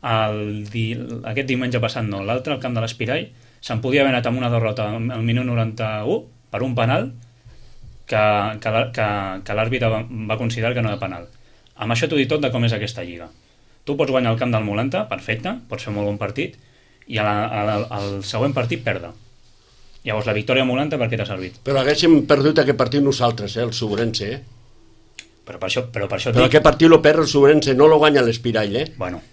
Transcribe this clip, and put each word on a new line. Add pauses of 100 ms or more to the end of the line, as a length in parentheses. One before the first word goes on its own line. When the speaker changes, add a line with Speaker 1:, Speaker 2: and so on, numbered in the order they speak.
Speaker 1:
el (260)
di-, (340)
aquest
diumenge
passat,
no,
l'altre,
al
camp
de
l'Espirall, (340)
se'n
podia
haver
anat
amb
una
derrota
al, (100)
al
minut
noranta-u (340)
per
un
penal (960)
que, (340)
que
la-,
que, (400)
que
l'àrbitre
va,
va
considerar
que
no
era
penal. (500)
Amb
això
t'ho
dic
tot
de
com
és
aquesta
lliga. (580)
Tu
pots
guanyar
el
camp
del
Molanta,
perfecte, (160)
pots
fer
molt
bon
partit, (500)
i
a
la, (100)
a
la, (180)
al
següent
partit
perdre. (920)
Llavors,
la
victòria
molanta,
per
què
t'ha
servit?
Speaker 2:
Però
haguéssim
perdut
aquest
partit
nosaltres,
eh,
el
Sourense,
eh? (1000)
Speaker 1:
Però
per
això,
però
per
això
et
Speaker 2:
Però
Speaker 1:
dic
Speaker 2:
aquest
partit
lo
perd
el
Subrense,
no
lo
guanya
l'Espirall,
eh? (120)
Speaker 1:
Bueno. (140)